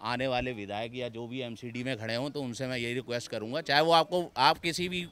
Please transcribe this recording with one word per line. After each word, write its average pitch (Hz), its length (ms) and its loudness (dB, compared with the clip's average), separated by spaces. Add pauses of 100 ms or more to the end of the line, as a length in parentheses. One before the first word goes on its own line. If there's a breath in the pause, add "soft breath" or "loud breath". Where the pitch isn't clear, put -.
आने 123 240 0
वाले 127 260 0
विधायक 104 420 -6
या 123 140 -6
जो 117 180 -10
भी 123 140 -8
एमसीडी 120 440 -8
में 131 140 -4
खड़े 113 160 -4
हों 139 160 -2
तो 147 100 -6
उनसे 123 260 -6
मैं 127 120 -2
यही 120 160 -2
रिक्वेस्ट 120 360 -4
करूँगा, 117 300 -4
चाहे 143 200 4
वो 165 120 6
आपको, 165 440 4
आप 147 220 8
किसी 175 300 -2
भी 180 240 -6